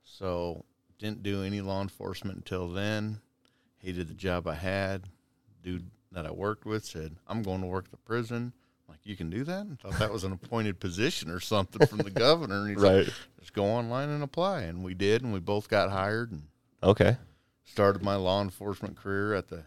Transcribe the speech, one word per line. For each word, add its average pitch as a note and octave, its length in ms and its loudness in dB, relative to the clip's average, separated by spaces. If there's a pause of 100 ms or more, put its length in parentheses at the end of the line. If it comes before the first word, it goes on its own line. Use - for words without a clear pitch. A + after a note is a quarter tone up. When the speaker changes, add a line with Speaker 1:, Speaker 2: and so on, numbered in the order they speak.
Speaker 1:
So, F2 600 -6 (340)
didn't G#2+ 240 -8
do G2 200 -2
any G2+ 180 -4
law G2 220 -4
enforcement F#2+ 560 -8
until F2+ 300 -6
then. G#2+ 520 -4 (560)
Hated F2+ 320 -6
the - 60 -14
job F2 340 -2
I D#2 60 -6
had. F#2+ 500 -2 (580)
Dude F2+ 280 -8 (220)
that F2 140 -6
I D#2 40 -8
worked G2 340 -4
with G#2+ 220 -4
said, D#2+ 300 -10 (100)
"I'm A2 160 -4
going F#2 180 -2
to F#2 60 -4
work F#2 240 -4
the - 80 -20
prison." A#2+ 560 -4 (340)
I'm E2 60 -20
like, D2 100 -20
"You G2+ 120 -10
can E2 120 -6
do A2 160 -4
that?" F#3+ 260 -6
I D3 40 -10 (160)
thought E2 80 -4
that G#2+ 140 2
was G#2+ 120 -4
an F#2+ 80 -2
appointed G#2 480 -2
position F#2+ 500 -2
or F2+ 100 -4
something G#2 460 4
from G#2 120 -2
the G2+ 120 -2
Speaker 2:
<laughs> - 0 -
Speaker 1:
governor. A#2 520 4
And G#2 80 -2
he's G2+ 80 -2
Speaker 2:
Right. G2 260 10
Speaker 1:
like, - 100 -2 (260)
"Just - 120 -20
go G2+ 140 2
online A#2+ 420 0
and D3 140 -2
apply." E3 400 -2
And F2 200 -6
we F#2 120 -6
did, G2+ 280 4
and A#2 120 -2
we F#2 60 -2
both G2+ 280 -2
got G2 220 4
hired G#2+ 420 -2
and D2+ 120 -10 (380)
Speaker 2:
Okay. G2 360 8 (460)
Speaker 1:
started G2 380 2
my G2 140 0
law F#2+ 240 2
enforcement G2 560 -8
career G2+ 380 -2
at F#2 140 -4
the E2 180 -12